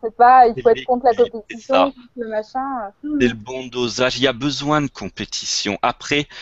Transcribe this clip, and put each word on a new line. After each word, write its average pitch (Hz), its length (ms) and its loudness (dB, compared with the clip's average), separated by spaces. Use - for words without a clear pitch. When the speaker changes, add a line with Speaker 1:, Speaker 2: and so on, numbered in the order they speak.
Speaker 1:
C'est 226 120 -8
pas, 247 320 8
il 233 80 0
Speaker 2:
C'est - 60 -8
Speaker 1:
faut 240 80 4
être 247 160 2
contre 247 200 0
la 247 60 6
Speaker 2:
l'équilibre, 226 380 0
c'est 226 60 -14
Speaker 1:
compétition, 233 180 -4
Speaker 2:
ça. 277 120 4
Speaker 1:
contre 269 120 -4
le 233 140 -10
machin. 220 360 -6
Speaker 2:
C'est 254 80 4
le 117 60 -2
bon 127 340 -10
dosage. 123 500 -2
Il 120 60 -2
y 135 40 4
a 131 60 0
besoin 143 480 -2
de 139 60 -2
compétition. - 960 -8
Après, 143 460 -2